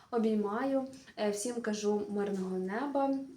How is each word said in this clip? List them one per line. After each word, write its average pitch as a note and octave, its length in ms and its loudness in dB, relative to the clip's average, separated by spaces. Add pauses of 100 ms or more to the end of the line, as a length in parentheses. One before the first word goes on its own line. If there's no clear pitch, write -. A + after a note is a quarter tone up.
(140)
обіймаю. A3+ 720 2 (300)
Е, G#3 120 2
всім A#3 320 -2
кажу G#3 480 0
мирного G3 480 -2
неба C4+ 600 0 (180)